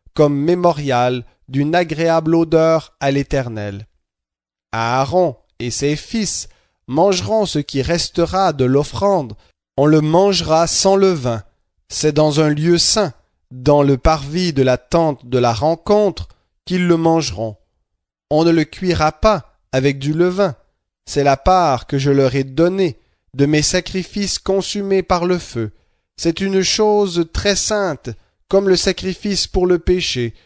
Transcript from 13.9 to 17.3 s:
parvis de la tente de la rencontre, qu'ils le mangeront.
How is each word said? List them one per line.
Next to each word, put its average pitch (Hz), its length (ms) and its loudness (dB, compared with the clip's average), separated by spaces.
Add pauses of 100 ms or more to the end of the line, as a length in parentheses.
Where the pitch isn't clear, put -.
parvis 156 560 0
de 135 100 0
la 127 140 2
tente 156 500 -2
de 123 100 -2
la 120 160 0
rencontre, 170 720 0 (380)
qu'ils 180 220 -2
le 170 100 2
mangeront. 139 600 -2 (720)